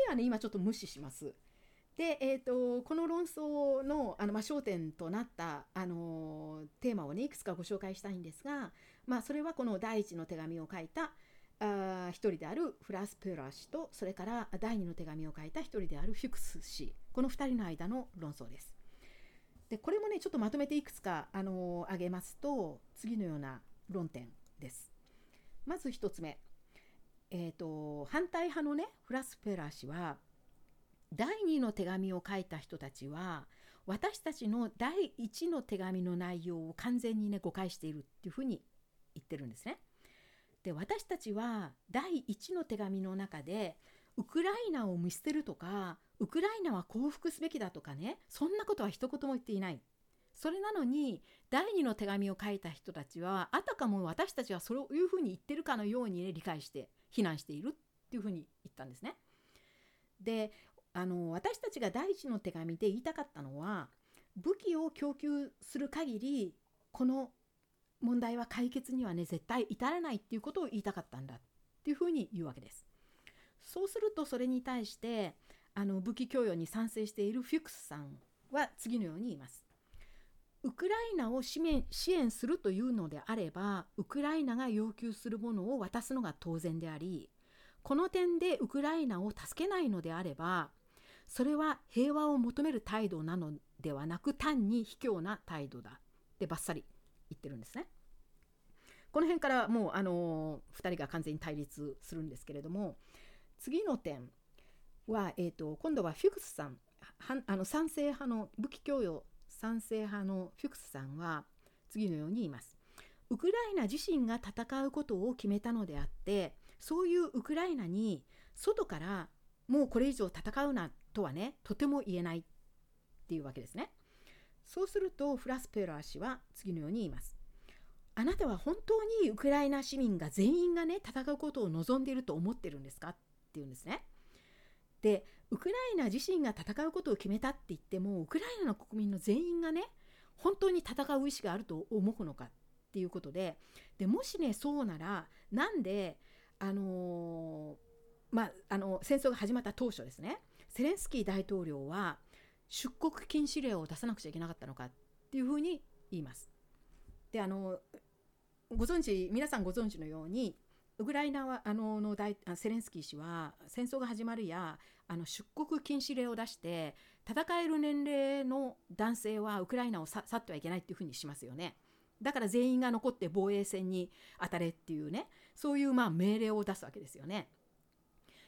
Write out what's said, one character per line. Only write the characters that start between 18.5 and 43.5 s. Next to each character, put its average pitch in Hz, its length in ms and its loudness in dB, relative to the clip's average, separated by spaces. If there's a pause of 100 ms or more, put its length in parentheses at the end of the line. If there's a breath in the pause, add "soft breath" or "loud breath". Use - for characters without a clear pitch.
す。 - 180 -14 (920 loud breath)
で、 220 100 -4
こ - 100 -4
れ 403 100 4
も 427 80 0
ね、 415 120 2
ち - 80 -2
ょ - 20 0
っ - 20 -16
と 311 60 0
ま 220 140 4
と 285 80 2
め 285 80 4
て 294 100 2
い 294 60 0
く - 80 -12
つ - 100 -14
か、 170 320 -2
あ 196 80 -2
の、 180 460 -2
挙 185 140 -2
げ 175 100 2
ま 180 100 -2
す - 160 -12
と、 240 420 0 (140)
次 226 240 -2
の 208 60 2
よ 156 140 0
う - 20 -2
な 135 240 -6 (260)
論 175 180 -2
点 123 240 -10 (280)
で 127 100 -10
す。 - 240 -16 (720 soft breath)
ま 330 120 -2
ず 285 120 -4
一 208 220 -2
つ - 100 -8
目。 156 180 -8 (880 soft breath)
え 175 200 -4
ー - 20 -8
と、 151 540 -6
反 349 240 0
対 339 140 0
派 320 180 -2
の 294 120 0
ね、 320 140 0 (160)
フ - 80 -10
ラ 262 100 0
ス - 140 -10
プ - 140 -6
ー 190 80 0
ラ 151 100 -4
ー 143 60 -8
氏 - 120 -14
は、 156 320 -4 (960)
第 330 320 0
二 311 140 4
の 233 140 2
手 196 100 0
紙 190 300 0
を 214 120 -2
書 202 120 -2
い 185 80 -2
た 165 120 -8
人 151 200 -10
た 135 120 -8
ち 135 200 -12
は、 165 400 -6 (360 loud breath)
私 277 340 0
た 311 140 -4
ち 233 140 -4
の 226 300 2
第 320 300 2 (100)
一 240 320 -2
の 311 120 2
手 - 160 -2
紙 185 240 0
の 180 140 2
内 175 300 -2
容 165 240 -4
を 170 40 -8
完 247 260 0
全 226 200 2
に 208 100 2
ね、 202 100 0
誤 175 120 -2
解 190 180 -2
し - 80 -10
て 160 100 -6
い 156 40 -2
る 151 80 -6
っ - 20 -10 (200)
て 185 80 -10
い - 20 -10
う - 0 -
ふ - 80 -8
う 269 60 0
に 247 160 0 (540)
言 151 60 -12
っ - 60 -20
て 160 80 -6
る 139 100 -6
ん 120 40 -8
で 113 80 -12
す - 80 -14
ね。 - 160 -8 (840 soft breath)
で、 185 80 -4
私 202 320 -2
た 370 140 -2
ち 214 160 -4
は 220 400 -2 (180)
第 294 280 2
一 233 340 -6
の 349 100 0
手 220 140 -2
紙 196 240 0
の 190 160 -2
中 190 260 -6
で、 185 340 -2 (380 soft breath)